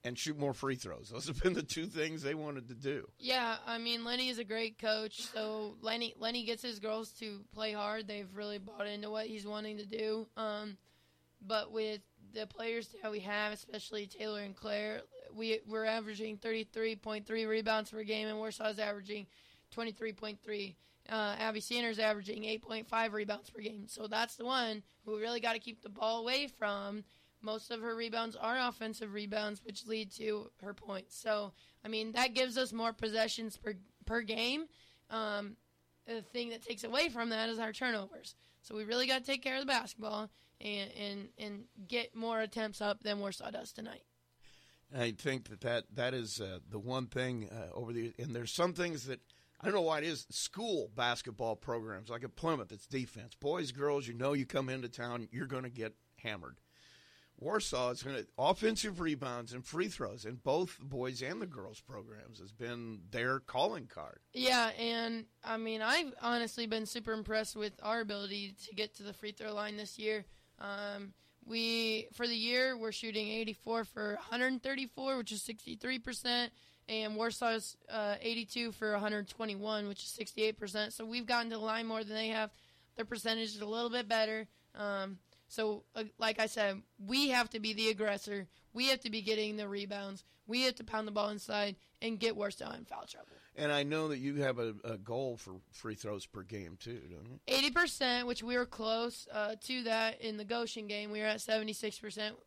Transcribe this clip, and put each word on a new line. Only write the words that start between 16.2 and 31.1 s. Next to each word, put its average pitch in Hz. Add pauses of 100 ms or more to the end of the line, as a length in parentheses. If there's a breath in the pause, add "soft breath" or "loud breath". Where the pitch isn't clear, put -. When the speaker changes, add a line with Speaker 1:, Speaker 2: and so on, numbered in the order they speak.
Speaker 2:
thirty-three 220
point 214
three 226
rebounds 220
per 220
game, 214
and 214
Warsaw's 214
averaging 208 (440 loud breath)
twenty-three 220
point 208
three. 202 (340 soft breath)
Uh, 208
Abby 220
Sanders 233
averaging 214
eight 220
point 220
five 226
rebounds 208
per -
game. 208
So -
that's 226
the 233
one 233 (220 soft breath)
who 214
we 208
really 233
gotta 226
keep 226
the 214
ball 220
away 262 (100)
from. 202 (360 soft breath)
Most 220
of 226
her 226
rebounds 226
are 233 (100)
offensive 220
rebounds, 208
which 214
lead 220
to 214 (100)
her 196
points. 196